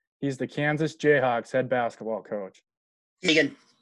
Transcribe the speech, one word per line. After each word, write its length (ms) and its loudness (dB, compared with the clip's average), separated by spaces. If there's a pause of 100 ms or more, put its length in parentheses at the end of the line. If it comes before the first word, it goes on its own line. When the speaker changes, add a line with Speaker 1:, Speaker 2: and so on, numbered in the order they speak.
(200)
Speaker 1:
he's 180 -4
the 80 -4
Kansas 500 -2
Jayhawks 560 2
head 160 0
basketball 540 -4
coach. 400 -10 (600)
Speaker 2:
Keegan. 320 2 (280)